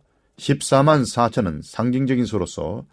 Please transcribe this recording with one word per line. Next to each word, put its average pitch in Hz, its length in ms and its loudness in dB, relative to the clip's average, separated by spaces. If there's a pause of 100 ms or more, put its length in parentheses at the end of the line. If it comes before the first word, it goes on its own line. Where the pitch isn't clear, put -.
(360)
십사만 143 720 2
사천은 107 560 -2
상징적인 123 640 -2
수로서 92 680 -6